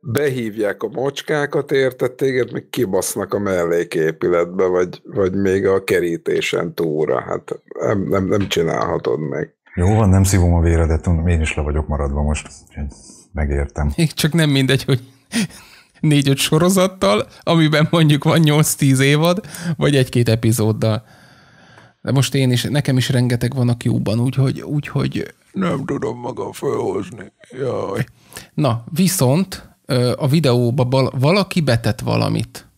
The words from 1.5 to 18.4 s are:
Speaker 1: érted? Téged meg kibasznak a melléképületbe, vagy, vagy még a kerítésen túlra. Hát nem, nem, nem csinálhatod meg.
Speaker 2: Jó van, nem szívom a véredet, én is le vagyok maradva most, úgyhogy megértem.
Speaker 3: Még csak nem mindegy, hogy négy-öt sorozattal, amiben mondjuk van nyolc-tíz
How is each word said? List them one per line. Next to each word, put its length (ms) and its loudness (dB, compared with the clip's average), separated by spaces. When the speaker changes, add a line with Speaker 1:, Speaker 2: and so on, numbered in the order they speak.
Speaker 1:
érted? 400 0
Téged 400 -2
meg 180 -10
kibasznak 640 -2
a 40 0
melléképületbe, 1300 0
vagy, 380 0
vagy 300 -2
még 320 2
a 180 2
kerítésen 880 -2
túlra. 460 -2
Hát 420 -8
nem, 220 0
nem, 180 0
nem 220 -2
csinálhatod 720 -2
meg. 340 -6
Speaker 2:
Jó 200 2
van, 140 4
nem 140 6
szívom 320 4
a 60 2
véredet, 460 2
én 140 2
is 140 -2
le 80 -4
vagyok 260 -2
maradva 340 -2
most, 260 -4
úgyhogy 160 -10
megértem. 640 -2
Speaker 3:
Még 160 0
csak 200 -2
nem 180 2
mindegy, 340 2
hogy 160 0
négy-öt 380 2
sorozattal, 880 2
amiben 480 4
mondjuk 340 4
van 140 4
nyolc-tíz 640 4